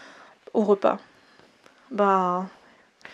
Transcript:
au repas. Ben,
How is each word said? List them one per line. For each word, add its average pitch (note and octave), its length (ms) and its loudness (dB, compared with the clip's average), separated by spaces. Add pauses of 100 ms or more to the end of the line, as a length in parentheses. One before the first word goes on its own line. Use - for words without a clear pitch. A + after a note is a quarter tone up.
(540)
au A3+ 80 2
repas. G3+ 360 2 (920)
Ben, F#3+ 580 0 (640)